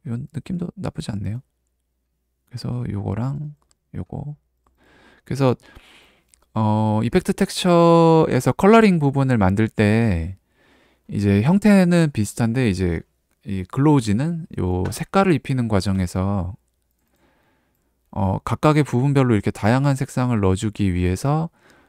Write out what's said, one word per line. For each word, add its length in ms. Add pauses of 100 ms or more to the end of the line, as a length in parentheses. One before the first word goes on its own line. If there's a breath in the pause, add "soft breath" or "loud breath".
요 100 (160)
느낌도 420
나쁘지 360
않네요. 320 (1040)
그래서 420
요거랑 640 (400)
요거. 420 (880 soft breath)
그래서, 320 (960 loud breath)
어, 480
이펙트 300
텍스처에서 1200
컬러링 460
부분을 400
만들 300
때 720 (680 soft breath)
이제 340
형태는 680
비슷한데 580
이제 320 (420)
이 200
글로우지는 840 (120)
요 320
색깔을 420
입히는 360
과정에서, 840 (1600)
어, 260
각각의 460
부분별로 500
이렇게 160
다양한 460
색상을 420
넣어주기 560
위해서 560 (380 soft breath)